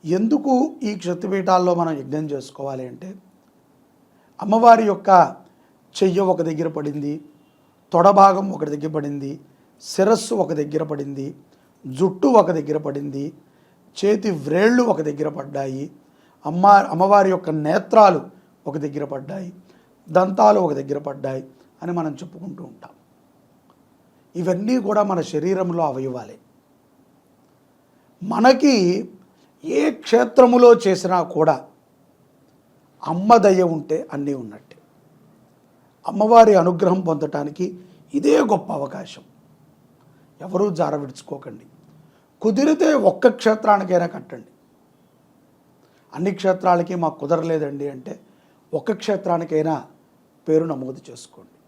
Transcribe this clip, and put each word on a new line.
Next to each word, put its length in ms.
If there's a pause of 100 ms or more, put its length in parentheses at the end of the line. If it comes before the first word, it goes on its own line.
ఎందుకు 800
ఈ 220
శక్తిపీఠాల్లో 680
మనం 180
యజ్ఞం 320
చేసుకోవాలి 640
అంటే, 280 (1300)
అమ్మవారి 420
యొక్క 260 (880)
చెయ్యి 240
ఒక 220
దగ్గర 260
పడింది, 560 (720)
తొడ 160
భాగం 420
ఒక 120
దగ్గర 240
పడింది, 520 (420)
శిరస్సు 540
ఒక 180
దగ్గర 300
పడింది, 520 (500)
జుట్టు 420
ఒక 240
దగ్గర 260
పడింది, 560 (640)
చేతి 340
వ్రేళ్ళు 520
ఒక 180
దగ్గర 280
పడ్డాయి, 640 (540)
అమ్మ-, 440
అమ్మవారి 400
యొక్క 200
నేత్రాలు 720 (460)
ఒక 100
దగ్గర 280
పడ్డాయి, 480 (560)
దంతాలు 500
ఒక 140
దగ్గర 240
పడ్డాయి 460 (400)
అని 80
మనం 220
చెప్పుకుంటూ 500
ఉంటాం. 260 (1500)
ఇవన్నీ 440
కూడా 240
మన 180
శరీరంలో 640
అవయవాలే. 520 (1900)
మనకి 500 (880)
ఏ 280
క్షేత్రములో 840
చేసినా 500
కూడా 320 (1500)
అమ్మ 340
దయ 260
ఉంటే 500
అన్నీ 200
ఉన్నట్టే. 440 (1300)
అమ్మవారి 480
అనుగ్రహం 460
పొందటానికి 640 (480)
ఇదే 260
గొప్ప 340
అవకాశం. 500 (1160)
ఎవరూ 280
జార 260
విడుచుకోకండి. 680 (760)
కుదిరితే 520
ఒక్క 340
క్షేత్రానికైనా 760
కట్టండి. 460 (1600)
అన్ని 180
క్షేత్రాలకి 640
మాకు 240
కుదరలేదండి 720
అంటే 300 (540)
ఒక్క 180
క్షేత్రానికైనా 840 (720)
పేరు 180
నమోదు 440
చేసుకోండి. 460 (120)